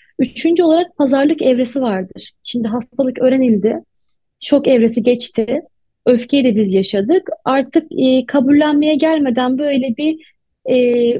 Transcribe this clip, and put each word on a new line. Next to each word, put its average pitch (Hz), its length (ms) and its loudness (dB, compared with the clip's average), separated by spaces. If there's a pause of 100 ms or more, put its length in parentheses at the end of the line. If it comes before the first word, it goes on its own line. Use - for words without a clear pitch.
(200)
Üçüncü 330 440 0
olarak 339 340 0
pazarlık 285 440 0
evresi 254 400 0
vardır. 190 500 -6 (120)
Şimdi 226 240 -6
hastalık 247 520 -4
öğrenildi, 247 640 2 (560)
şok - 280 0
evresi 233 360 2
geçti, 240 580 -2 (440)
öfkeyi 254 380 0
de 240 120 2
biz 202 180 0
yaşadık. 202 560 0 (160)
Artık, 269 420 0 (100)
e, 262 280 2
kabullenmeye 294 720 2
gelmeden 262 600 0
böyle 269 400 -2
bir, 311 360 -6 (360)
e, 262 80 2 (420)